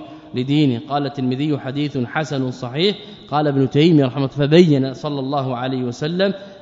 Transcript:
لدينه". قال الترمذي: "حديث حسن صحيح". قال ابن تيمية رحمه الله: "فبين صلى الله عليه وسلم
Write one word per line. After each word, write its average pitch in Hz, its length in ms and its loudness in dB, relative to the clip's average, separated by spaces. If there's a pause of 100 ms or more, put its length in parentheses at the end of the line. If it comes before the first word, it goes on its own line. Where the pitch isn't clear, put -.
(360)
لدينه". 131 540 2
قال 143 160 -2
الترمذي: 131 520 -2
"حديث 139 400 -6
حسن 131 540 -4
صحيح". 143 440 -2 (360)
قال 147 160 2
ابن 135 220 2
تيمية 151 360 6
رحمه 123 120 -4
الله: 139 300 -2
"فبين 147 460 6
صلى 147 260 -6
الله 131 360 -2
عليه 127 280 -4
وسلم 170 500 -2 (280)